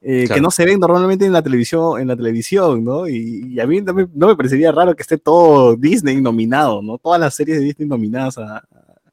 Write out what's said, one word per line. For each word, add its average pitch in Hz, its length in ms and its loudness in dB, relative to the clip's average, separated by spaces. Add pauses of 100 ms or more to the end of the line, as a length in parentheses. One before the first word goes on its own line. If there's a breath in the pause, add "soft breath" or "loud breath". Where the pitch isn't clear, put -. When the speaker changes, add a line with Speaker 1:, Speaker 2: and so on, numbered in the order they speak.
Speaker 1:
eh, 131 200 -2
que 123 60 0
Speaker 2:
Claro. 110 140 0
Speaker 1:
no 170 100 2
se 170 140 0
ven 196 140 2
normalmente 185 460 2
en 190 60 2
la 170 120 2
televisión, 139 580 -2
en 131 60 -4
la 123 100 -2
televisión, 120 680 -2
¿no? 147 240 -4
Y, 117 460 -8
y 120 60 -6
a 117 80 -2
mí 175 120 0
no 185 140 -6
me, 190 220 -2
no 160 120 2
me 214 80 4
parecería 139 360 2
raro 170 240 2
que - 80 -16
esté 160 160 -4
todo 151 560 6
Disney 139 440 0
nominado, 117 640 0
¿no? 110 160 -10
Todas 170 240 0
las 143 140 -2
series 151 240 -2
de 139 60 -2
Disney 147 220 -6
nominadas 123 520 -6
a, 107 180 -14
a, - 60 -18 (500)